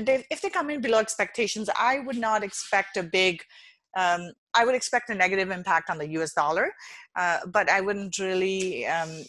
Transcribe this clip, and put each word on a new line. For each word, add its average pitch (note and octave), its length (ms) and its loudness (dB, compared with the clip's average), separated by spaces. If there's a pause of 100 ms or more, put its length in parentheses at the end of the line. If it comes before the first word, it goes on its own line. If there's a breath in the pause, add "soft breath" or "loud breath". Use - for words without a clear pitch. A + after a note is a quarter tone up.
they, C4 260 2
if D4+ 100 -6
they G4 80 -2
come E4+ 200 -2
in D4 120 -4
below A3+ 180 4
expectations, G#3+ 800 -2
I B3+ 220 2
would B3+ 180 -6
not A3 260 0
expect - 540 -2
a F#3 60 0
big, F3+ 380 2 (560 loud breath)
um, F3 340 0 (220)
I A#3 100 6
would B3 100 4
expect B3 360 -2
a A3 60 -4
negative F#3+ 360 2
impact F3+ 380 0
on E3 80 -4
the D3+ 140 -6
U D#3+ 100 -2
S D#3 120 -4
dollar, E3 400 2 (440 loud breath)
uh, F3 300 2
but F#3+ 220 2
I F#3+ 120 4
wouldn't G3+ 380 -4
really, F#3+ 640 -2
um, D#3+ 440 -4